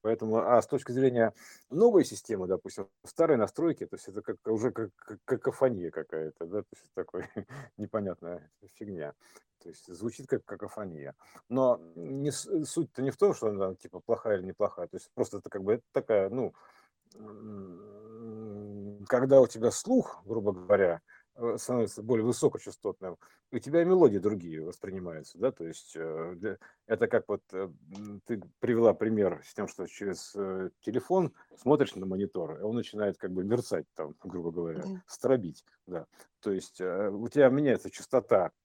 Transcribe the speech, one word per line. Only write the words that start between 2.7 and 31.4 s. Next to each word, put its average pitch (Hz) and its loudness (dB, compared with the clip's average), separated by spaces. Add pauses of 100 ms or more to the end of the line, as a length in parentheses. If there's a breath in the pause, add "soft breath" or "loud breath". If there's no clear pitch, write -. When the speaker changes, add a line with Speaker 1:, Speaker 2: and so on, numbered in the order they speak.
Speaker 1:
старой 156 4
настройки, 117 0
то - -12
есть - -16
это 98 -8
как, 101 -6
уже 110 0
как, 110 -6
как - -18
какофония 117 0
какая-то, 78 -8
да, 98 -6
то - -16
есть - -20
это - -20
такой 92 -8 (100)
<laughs> 131 -12
непонятная 90 -6 (240)
фигня. 85 -10 (500 soft breath)
То 87 -18
есть - -20
звучит 104 -10
как 117 -2
какофония. 90 -12 (340 loud breath)
Но 123 2 (160)
не 135 -6
с-, 156 -4
суть-то - -4
не 135 0
в - -12
том, 196 4
что 117 -2
она 98 -2
там 92 -6
типа - -16
плохая 110 0
или 90 -8
неплохая. 92 -2
То 92 -12
есть - -14
просто 110 -2
это - -12
как 98 -8
бы, 104 4
это 120 -8 (100)
такая, 104 2
ну, 120 -4 (640 soft breath)
м, 104 -14
когда 131 8
у 117 6
тебя 113 0
слух, - 0
грубо 104 0
говоря, 90 4 (340 soft breath)
э, 117 -2
становится 113 -2
более 113 2
высокочастотным, 101 -2 (340 soft breath)
у 120 -4
тебя 165 2
мелодии 170 8
другие 87 -2
воспринимаются, 87 -10
да, 127 0
то 85 -10
есть, - -14
э, 82 -6
для, 98 -8 (300 loud breath)
это 113 2
как - 2
вот, 101 -2 (120)
э, 95 -4 (260)
м, 104 -14
ты 110 -4 (180)
привела 117 6
пример 104 2
с - -20
тем, 101 -6
что 90 -10
через, - -8
э, 95 -4 (120)
телефон 170 0 (220 soft breath)